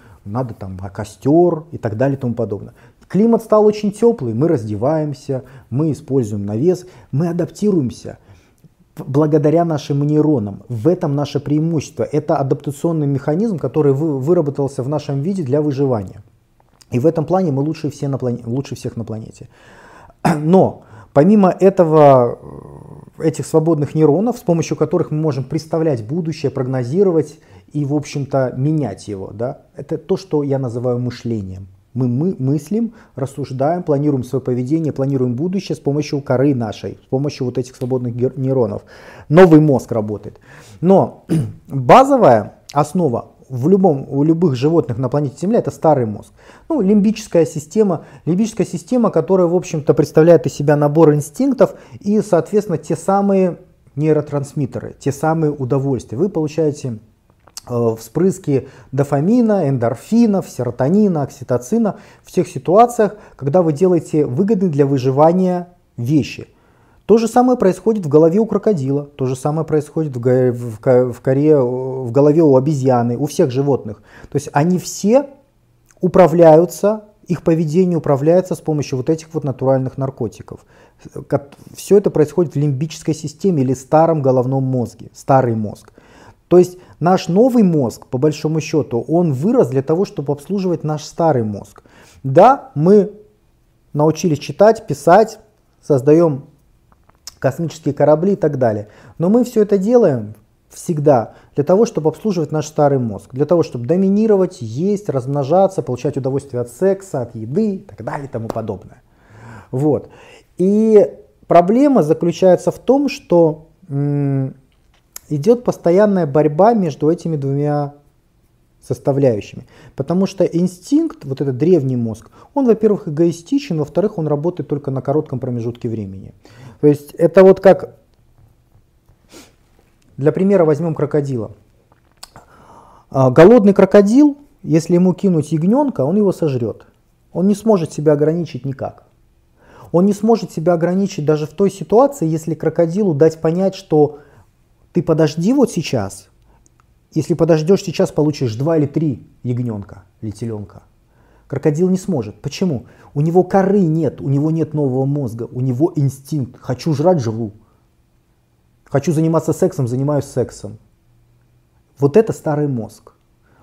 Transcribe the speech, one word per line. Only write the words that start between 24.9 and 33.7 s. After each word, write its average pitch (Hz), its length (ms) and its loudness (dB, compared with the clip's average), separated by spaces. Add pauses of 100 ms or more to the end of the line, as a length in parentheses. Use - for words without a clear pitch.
мы 151 60 -2
можем 147 260 -4
представлять 160 600 -4
будущее, 151 460 -6
прогнозировать 135 880 -2 (320)
и, 147 140 -6
в 139 80 -4
общем-то, 139 640 -4
менять 135 500 -4
его, 95 260 -10
да, 117 280 -8 (140)
это 151 220 -8
то, 185 200 -4
что 151 260 -4
я 135 160 -2
называю 123 400 -4
мышлением. 107 680 -8 (260)
Мы, 123 160 -2
мы 151 280 -2
мыслим, 156 560 -4 (220)
рассуждаем, 143 640 -6